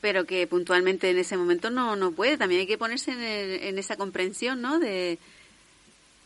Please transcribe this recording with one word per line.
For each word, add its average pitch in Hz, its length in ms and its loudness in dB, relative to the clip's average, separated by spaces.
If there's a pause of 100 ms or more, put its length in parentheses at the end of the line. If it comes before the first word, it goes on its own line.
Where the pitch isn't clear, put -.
pero 190 240 2
que 180 220 0
puntualmente 180 640 2
en 180 80 4
ese 185 180 -2
momento 175 340 2
no, 240 260 0
no 185 160 0
puede. 247 260 2
También 185 240 4
hay 190 40 -2
que 214 120 0
ponerse 233 340 -4
en 247 80 -6
el, 208 440 -4
en 190 140 -4
esa 196 180 -6
comprensión, 202 640 -4
¿no? 277 160 0
De, 185 400 -2 (1080)